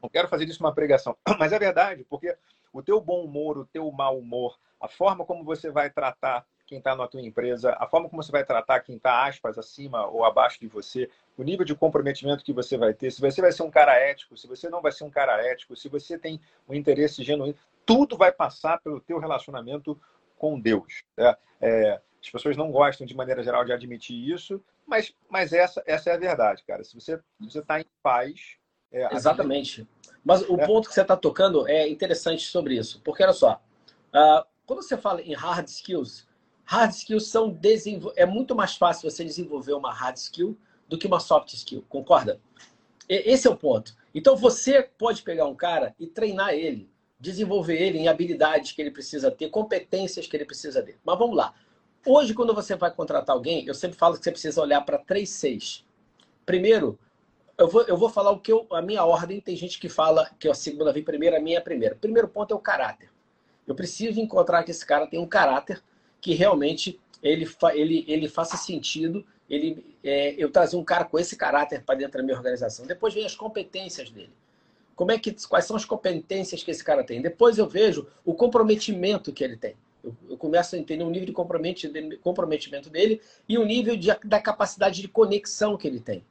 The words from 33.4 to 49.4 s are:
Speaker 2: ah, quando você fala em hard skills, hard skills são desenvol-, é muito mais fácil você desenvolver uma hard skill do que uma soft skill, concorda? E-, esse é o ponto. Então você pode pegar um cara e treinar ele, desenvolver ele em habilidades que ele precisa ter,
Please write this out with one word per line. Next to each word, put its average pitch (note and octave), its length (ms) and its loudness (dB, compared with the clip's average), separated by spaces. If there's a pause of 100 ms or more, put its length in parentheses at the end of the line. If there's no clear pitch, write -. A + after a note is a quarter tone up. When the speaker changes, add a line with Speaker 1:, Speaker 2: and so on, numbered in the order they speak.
Speaker 2:
ah, D3+ 340 8 (200)
quando - 160 -6
você - 160 -4
fala F#3+ 240 -2
em D#3+ 120 -10
hard E3+ 340 -6
skills, - 600 -8 (360)
hard G#3+ 280 2
skills - 360 -4
são A3+ 240 2
desenvol-, G3+ 640 0
é F3+ 100 6
muito A#3 300 -2
mais G3+ 200 -2
fácil E3+ 340 2
você E3+ 140 -10
desenvolver D3 500 -6
uma C3+ 200 -6
hard B2+ 240 -8
skill G3 400 -6 (300)
do D#3+ 100 -8
que D#3+ 100 -8
uma F3+ 120 2
soft - 340 0
skill, - 340 -14
concorda? B2+ 520 2 (680)
E-, G3 240 2
esse C4 160 4
é A3+ 40 0
o - 60 -2
ponto. B2 380 -2 (180)
Então G#3 220 6
você C4 460 4
pode A3+ 400 -4
pegar E3 240 -2
um C#3 100 -6
cara E3 440 -2
e E3 80 -12
treinar G3 460 -2
ele, C#3+ 360 -6 (300)
desenvolver F3+ 600 -2
ele E3+ 200 0
em D#3+ 80 2
habilidades D#3 640 2
que - 100 -10
ele C#3+ 100 -6
precisa C3+ 380 -2
ter, D#3 200 -8